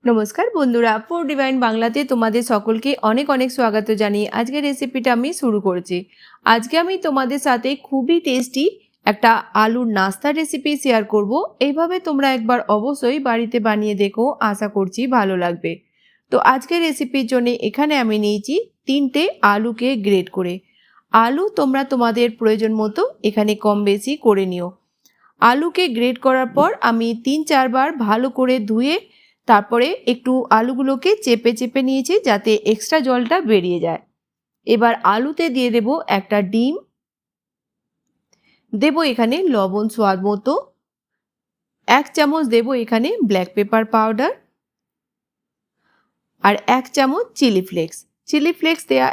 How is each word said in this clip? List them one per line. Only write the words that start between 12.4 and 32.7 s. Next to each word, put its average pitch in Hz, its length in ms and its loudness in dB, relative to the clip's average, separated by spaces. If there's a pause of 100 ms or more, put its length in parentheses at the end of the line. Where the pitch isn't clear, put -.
অবশ্যই 262 520 0
বাড়িতে 233 400 -2
বানিয়ে 214 360 0
দেখো, 202 300 0 (160)
আশা 208 260 -2
করছি 196 400 -2
ভালো 208 300 2
লাগবে। 175 340 -2 (600)
তো 247 80 2
আজকের 269 420 0
রেসিপির 269 460 -2
জন্য 247 220 0
এখানে 254 460 -2
আমি 220 240 0
নিয়েছি 208 360 -2 (300)
তিনটে 285 380 0 (180)
আলুকে 220 540 0
গ্রেট 196 340 0
করে। 180 240 -4 (600)
আলু 247 360 2
তোমরা 269 340 0
তোমাদের 240 440 0 (100)
প্রয়োজন 220 360 0
মতো 214 280 -2 (220)
এখানে 208 320 2
কম 208 280 0
বেশি 202 340 0
করে 196 280 2
নিও। 175 220 -6 (760)
আলুকে 311 460 2
গ্রেট 240 320 0
করার 262 340 0
পর 302 160 4 (120)
আমি 233 260 2 (160)
তিন 285 200 0
চারবার 262 440 2 (100)
ভালো 233 320 0
করে 254 300 0
ধুয়ে 226 360 0 (520)
তারপরে 233 400 4 (200)
একটু 247 240 0 (180)
আলুগুলোকে 262 640 2 (120)
চেপে 233 300 2
চেপে 247 280 -2
নিয়েছি, 269 320 0 (120)
যাতে 254 260 2 (140)
এক্সট্রা 220 340 0